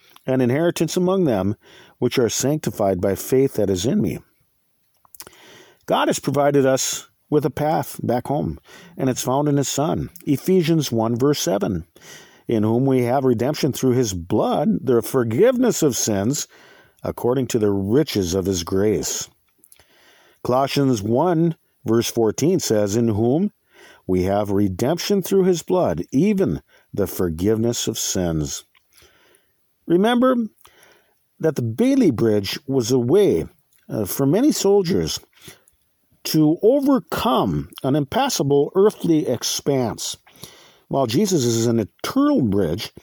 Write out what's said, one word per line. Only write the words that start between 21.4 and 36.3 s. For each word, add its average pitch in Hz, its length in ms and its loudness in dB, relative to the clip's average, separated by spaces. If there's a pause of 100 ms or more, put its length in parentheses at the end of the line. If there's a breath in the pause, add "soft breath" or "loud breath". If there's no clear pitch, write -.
verse 113 240 2
fourteen 123 500 0
says, 104 360 0
"In 117 140 2
whom 120 420 0 (540 soft breath)
we 92 180 0
have 101 280 0
redemption 113 680 0
through 196 220 2
his 180 200 0
blood, 120 480 0
even 170 500 0 (320 soft breath)
the 95 140 -2
forgiveness 107 800 -2
of 113 100 -4
sins." 80 680 -4 (1200 soft breath)
Remember 233 500 2 (1040 soft breath)
that 160 160 0
the 127 60 -4
Bailey 214 500 2
Bridge 104 560 0
was 123 240 -2
a 131 80 2
way, 120 480 2 (420)
uh, 113 160 -4
for 139 200 -2
many 220 260 2
soldiers 185 680 0 (1080 loud breath)
to 156 360 2